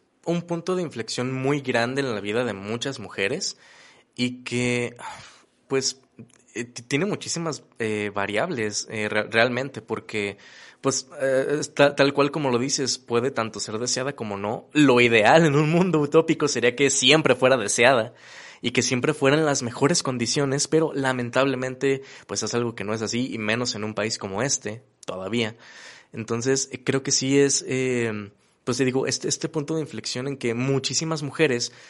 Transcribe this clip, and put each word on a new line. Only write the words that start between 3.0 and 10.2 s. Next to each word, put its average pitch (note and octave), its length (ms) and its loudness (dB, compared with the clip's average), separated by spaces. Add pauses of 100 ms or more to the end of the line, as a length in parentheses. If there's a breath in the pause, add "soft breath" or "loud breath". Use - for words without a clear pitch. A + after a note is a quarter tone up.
y B2 260 -2
que, A#2+ 540 -2 (720 loud breath)
pues, C3+ 340 -2 (520)
eh, A#2 100 -6
ti-, A#2+ 180 -16
tiene C#3+ 240 -2
muchísimas, E3 580 -6 (140)
eh, G#2+ 360 -4
variables, G#2 760 -4
eh, G#2+ 180 -4
re-, G#2+ 160 -2
realmente, B2 580 0
porque, G#2 560 -6 (420 loud breath)